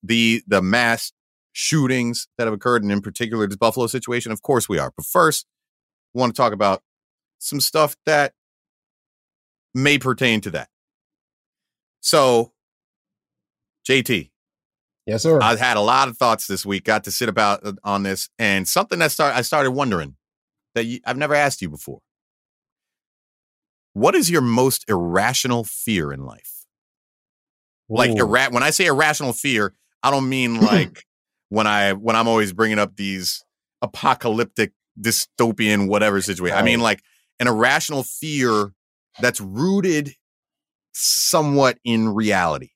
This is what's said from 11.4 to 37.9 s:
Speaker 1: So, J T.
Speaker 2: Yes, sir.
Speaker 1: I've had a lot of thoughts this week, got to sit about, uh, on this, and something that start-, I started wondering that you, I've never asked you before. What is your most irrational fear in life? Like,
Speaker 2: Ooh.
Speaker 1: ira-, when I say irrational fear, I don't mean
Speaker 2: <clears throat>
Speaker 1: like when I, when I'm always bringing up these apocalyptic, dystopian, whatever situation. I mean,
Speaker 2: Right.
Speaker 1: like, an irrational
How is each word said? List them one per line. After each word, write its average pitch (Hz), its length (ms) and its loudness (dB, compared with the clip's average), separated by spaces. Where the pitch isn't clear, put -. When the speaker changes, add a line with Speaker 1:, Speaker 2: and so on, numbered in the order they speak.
Speaker 1:
So, 123 520 2
J 131 180 2
T. 101 280 -2
Speaker 2:
Yes, 107 160 -4
sir. 160 200 4
Speaker 1:
I've 113 160 4
had 120 180 2
a 104 40 2
lot 127 280 4
of 117 80 -12
thoughts 113 300 0
this 95 180 -6
week, 98 200 -4
got 107 200 0
to 104 60 -10
sit 117 180 -4
about, 101 380 0
uh, 104 60 -8
on 101 220 -2
this, 98 240 -4
and 98 300 0
something 185 320 -2
that 156 100 2
start-, 143 240 0
I 123 80 0
started 139 300 -2
wondering 98 420 -4
that 117 100 -2
you, 120 200 -8
I've 123 120 -4
never 147 180 -2
asked 143 280 0
you 87 60 -8
before. 73 300 -16
What 131 200 2
is 254 160 2
your 165 120 2
most 123 460 2
irrational 107 760 0
fear 82 480 -4
in 67 120 -12
life? - 400 -20
Like, 117 240 2
Speaker 2:
Ooh. 107 60 0
Speaker 1:
ira-, 131 160 2
when 123 100 2
I 143 80 2
say 185 160 0
irrational 151 460 0
fear, 113 420 -2
I 131 80 2
don't 135 180 0
mean 123 320 -2
Speaker 2:
<clears throat> - 0 -
Speaker 1:
like 107 440 0
when 107 180 0
I, 101 280 2
when 110 200 -2
I'm 113 140 2
always 107 240 2
bringing 107 260 0
up 98 180 -2
these 95 460 -6
apocalyptic, 117 880 -2
dystopian, 107 880 0
whatever 101 340 2
situation. 90 340 -4
I 104 60 2
mean, 117 160 2
Speaker 2:
Right. 117 60 0
Speaker 1:
like, 107 180 0
an 123 80 0
irrational 131 560 0